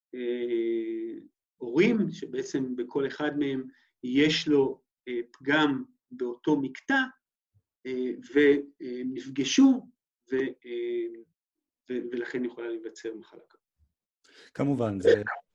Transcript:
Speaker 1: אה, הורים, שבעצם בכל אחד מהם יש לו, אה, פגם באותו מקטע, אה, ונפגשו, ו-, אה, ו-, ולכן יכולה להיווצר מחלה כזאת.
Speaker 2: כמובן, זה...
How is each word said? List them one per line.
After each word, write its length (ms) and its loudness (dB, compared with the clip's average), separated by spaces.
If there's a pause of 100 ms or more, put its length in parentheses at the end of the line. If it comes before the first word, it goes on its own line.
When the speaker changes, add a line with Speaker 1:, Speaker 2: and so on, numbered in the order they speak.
(140)
Speaker 1:
אה, 1040 -4 (380)
הורים, 540 2
שבעצם 640 -6
בכל 300 -4
אחד 320 -4
מהם 260 -2 (380)
יש 460 2
לו, 320 4 (280)
אה, 120 -4 (120)
פגם 520 2 (260)
באותו 500 -2
מקטע, 420 -2 (840)
אה, 240 -4 (240)
ונפגשו, 1500 4 (460)
ו-, 40 0
אה, 840 -4 (720)
ו-, 100 -2 (120)
ולכן 320 -4
יכולה 240 -8
להיווצר 460 -8
מחלה 340 -18
כזאת. 160 -20 (920)
Speaker 2:
כמובן, 460 0
זה... 220 6 (320)